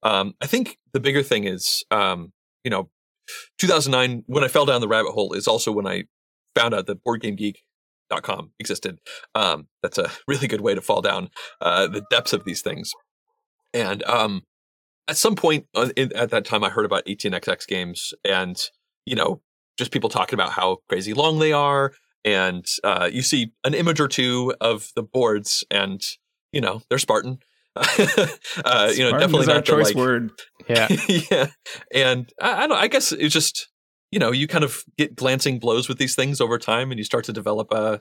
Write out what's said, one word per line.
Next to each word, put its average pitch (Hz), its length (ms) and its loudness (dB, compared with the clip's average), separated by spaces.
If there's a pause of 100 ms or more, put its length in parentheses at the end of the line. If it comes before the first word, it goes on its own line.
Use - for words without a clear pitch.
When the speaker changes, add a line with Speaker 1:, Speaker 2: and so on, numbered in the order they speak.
Speaker 1:
Um, 98 380 2
I 143 60 -6
think 233 300 -2 (140)
the 135 80 0
bigger 139 240 2
thing 113 220 0
is, 92 440 -4
um, 92 440 0 (320)
you 123 40 -4
know, 95 200 -4 (680)
two 190 100 0
thousand 151 260 2
nine, 127 340 0
when 139 160 2
I 131 60 0
fell 147 160 4
down 127 160 2
the 110 80 -2
rabbit 110 240 2
hole, 101 180 0
is 95 160 -2
also 113 240 2
when 101 160 -2
I 95 160 -4 (520)
found 117 180 4
out 98 140 -2
that 98 180 -6
board 117 160 -2
game 110 160 -4
geek 101 260 -6 (460)
dot 98 120 -4
com 85 380 -8
existed. 92 400 -8 (340)
Um, 90 360 0 (120)
that's - 160 -4
a 87 220 0
<laughs> - 80 -16
really 135 200 -2
good 110 140 -2
way 101 140 2
to 95 60 -6
fall - 200 0
down, 98 280 -2 (320)
uh, 90 260 2
the 95 240 -6
depths 120 220 2
of 95 100 -2
these 90 180 -8
things. - 300 -8 (840)
And, 101 300 -2
um, 107 400 0 (640)
at 156 100 -4
some 220 180 2
point, 156 300 2 (100)
uh, 120 220 0
in, 131 180 -2
at 113 140 -2
that 107 160 0
time, 104 180 0
I 95 60 2
heard 107 160 0
about 98 220 0
eighteen 101 260 -4
X 87 140 -6
X - 180 -4
games 90 480 -6 (120)
and, 92 360 -2 (440)
you 123 100 -4
know, - 260 -2 (360)
just 123 140 -4
people 107 180 0
talking 92 280 -2
about 95 140 2
how 92 260 0 (120)
crazy 95 240 -4
long 156 260 2
they 156 140 4
are. 143 380 2 (340)
And, 92 400 0 (200)
uh, 90 260 2
you 127 100 -4
see 123 300 0 (140)
an 135 80 0
image 165 260 0
or 147 80 2
two 123 540 0
of 110 340 -2
the 117 80 -4
boards 107 680 0
and, 98 300 -2 (520)
you - 80 -2
know, 107 280 -4
they're 131 100 2
Spartan. 113 400 0 (360)
<laughs> - 40 -8 (840)
Uh, 113 300 4
you 127 80 2
know, 123 60 4
Speaker 2:
Spartan 117 100 2
Speaker 1:
definitely 156 220 4
Speaker 2:
is 127 80 4
our 151 60 6
Speaker 1:
not - 100 0
the, - 60 4
Speaker 2:
choice 147 160 6
Speaker 1:
like 104 80 0
Speaker 2:
word. 123 360 0 (380)
Speaker 3:
Yeah. 117 200 4
Speaker 1:
<laughs> 160 180 2 (240)
Yeah. 143 160 2 (460)
And 127 460 2
I, 214 240 0
I 294 40 0
don't, 302 100 2
I 214 100 4
guess - 240 2
it's 151 220 0
just, - 340 -2 (440)
you 202 80 0
know, 120 120 2
you 135 160 0
kind 156 160 2
of - 200 -6 (140)
get 147 180 0
glancing 131 440 0
blows 117 300 0
with 127 80 -4
these 127 180 -2
things 139 240 0
over 120 200 2
time, 120 320 0
and 117 80 -8
you 107 40 -6
start 113 220 -2
to - 80 -8
develop 107 380 -4
a 107 300 0